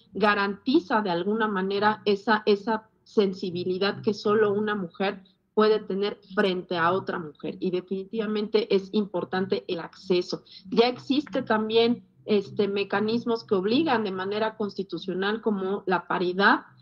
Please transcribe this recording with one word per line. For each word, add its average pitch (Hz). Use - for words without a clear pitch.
garantiza 208
de 208
alguna 202
manera 202
esa, 208
esa 214
sensibilidad 185
que 208
solo 208
una 208
mujer 196
puede 214
tener 202
frente 185
a 170
otra 185
mujer, 156
y 190
definitivamente 208
es 190
importante 190
el 175
acceso. 180
Ya 233
existe 262
también, 226
este, 202
mecanismos 214
que 208
obligan 233
de 190
manera 208
constitucional, 196
como 196
la 180
paridad, 185